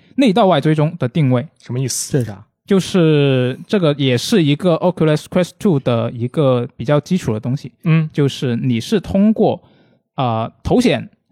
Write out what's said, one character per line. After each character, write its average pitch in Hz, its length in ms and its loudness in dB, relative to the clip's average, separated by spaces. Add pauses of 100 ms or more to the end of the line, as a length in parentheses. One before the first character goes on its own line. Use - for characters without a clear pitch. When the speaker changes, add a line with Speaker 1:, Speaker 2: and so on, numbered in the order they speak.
(160)
Speaker 1:
内 262 140 4
到 202 160 4
外 165 140 4
追 156 140 2
踪 151 240 0
的 127 100 -2
定 143 220 0
位。 127 180 0 (100)
Speaker 2:
什 - 140 -16
么 127 80 -4
意 131 80 -4
思？ - 240 -8
Speaker 3:
这 147 60 0
是 120 80 0
啥？ 101 180 -14 (220)
Speaker 1:
就 196 120 2
是 143 880 2
这 208 140 -2
个 147 140 2
也 127 240 0
是 202 240 0
一 147 140 2
个 175 200 0
Oculus 160 480 0
Quest 180 340 -2
two 160 220 0
的 117 320 -2
一 120 160 -6
个 127 480 0
比 120 80 -10
较 147 160 2
基 - 160 -2
础 120 160 -4
的 110 80 -4
东 131 160 -4
西。 - 160 -16 (120)
Speaker 2:
嗯。 160 280 0
Speaker 1:
就 139 160 0
是 127 280 -4
你 123 220 -2
是 180 220 -2
通 208 320 2
过， 190 260 0 (580)
呃， 117 360 -2 (100)
头 202 200 2
显 135 260 0 (240)